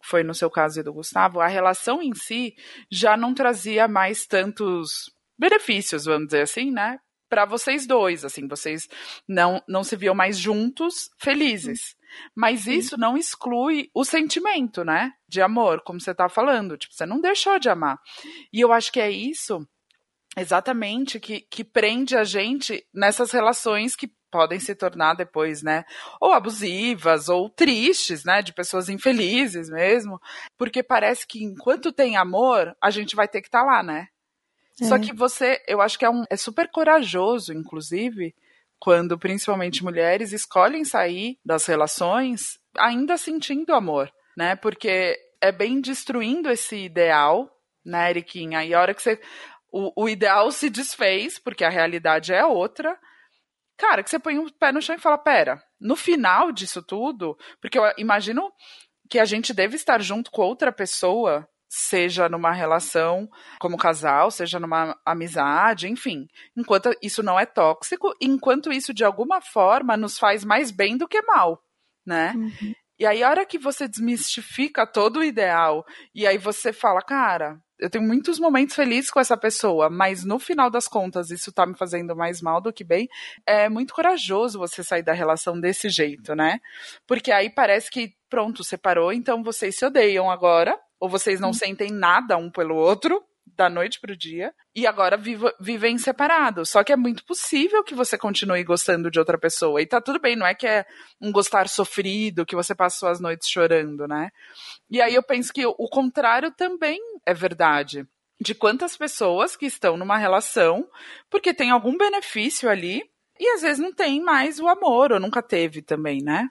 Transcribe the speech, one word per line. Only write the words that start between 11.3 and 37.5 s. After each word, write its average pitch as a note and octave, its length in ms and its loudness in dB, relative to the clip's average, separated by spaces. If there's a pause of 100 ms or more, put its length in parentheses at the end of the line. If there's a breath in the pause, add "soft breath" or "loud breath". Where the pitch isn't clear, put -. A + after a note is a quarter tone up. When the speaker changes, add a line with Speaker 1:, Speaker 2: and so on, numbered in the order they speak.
Speaker 1:
Mas A3+ 260 0
Speaker 2:
Sim. A3 120 -4
Speaker 1:
isso C#4+ 240 -4
não A#3 200 0
exclui C#4 760 -4
o C4 100 0
sentimento, D#4+ 800 -2
né? F3+ 260 0 (160)
De F#3 140 -2
amor, F#3+ 420 2
como - 160 -12
você F3+ 140 -8
tá F3+ 160 0
falando. G#3+ 480 0
Tipo, - 160 -16
você - 120 -8
não G#3 140 -4
deixou G4 380 0
de C4 120 0
amar. D#3+ 280 0 (560 loud breath)
E G#3+ 80 0
eu A#3+ 100 6
acho A#3 200 2
que B3+ 80 -2
é G#3+ 100 0
isso G3+ 560 -6 (720)
exatamente G#3+ 840 -2
que, G#3 220 -10
que - 220 -12
prende A#3+ 520 0
a A3+ 80 4
gente G#3 680 -4
nessas G#3 380 2
relações A3+ 640 0
que C4 140 -12 (220)
podem E3 280 2
se - 140 -8
tornar E3+ 400 0
depois, D#3+ 480 -4
né? D#3 220 -2 (380 loud breath)
Ou F#4+ 100 6
abusivas, G3 960 0
ou F3+ 220 0
tristes, A#3 760 0
né? F#3 180 2
De F3 120 -10
pessoas F3 340 -6
infelizes G3 840 0
mesmo. F#3+ 500 0 (380 loud breath)
Porque B3 240 -4
parece A#3+ 460 0
que A3 160 -12
enquanto B3 480 -2
tem B3 240 2
amor, F#3+ 680 2
a G3 80 4
gente G#3 260 -6
vai G#3 120 2
ter G#3 140 -6
que - 80 -20
tá A#3+ 120 2
lá, B3+ 220 2
né? E3+ 240 -6 (760)
Só A3 140 4
Speaker 2:
É. G#3 40 6
Speaker 1:
que G#3+ 140 -4
você, B3+ 540 0
eu G3+ 140 2
acho G#3+ 180 0
que B3 60 2
é A#3 40 6
um, A#3+ 200 -2
é G3 80 -2
super D#4+ 340 -4
corajoso, A#3 840 2